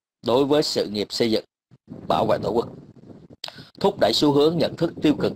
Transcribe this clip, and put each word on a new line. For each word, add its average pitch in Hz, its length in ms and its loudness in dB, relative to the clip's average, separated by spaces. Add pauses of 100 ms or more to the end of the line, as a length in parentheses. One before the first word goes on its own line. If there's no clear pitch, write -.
(260)
đối 131 180 4
với 147 180 2
sự - 260 -2
nghiệp 101 240 -6
xây 117 180 0
dựng, 107 140 0 (640)
bảo 85 180 0
vệ 107 160 2
Tổ 98 80 -4
quốc, 113 180 -2 (1120)
thúc - 200 0
đẩy 104 140 4
xu 147 180 2
hướng 151 260 4
nhận 117 180 -2
thức 170 160 -2 (100)
tiêu 151 160 4
cực, - 180 -2